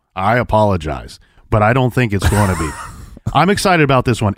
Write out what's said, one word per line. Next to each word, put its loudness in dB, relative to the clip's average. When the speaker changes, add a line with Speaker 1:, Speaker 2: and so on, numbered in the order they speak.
Speaker 1:
I 0
apologize, -2
but 0
I 4
don't 0
think 0
it's 0
going 2
to -2
be. -6
Speaker 2:
<laughs> -10
Speaker 1:
I'm 2
excited 2
about 2
this 0
one. 0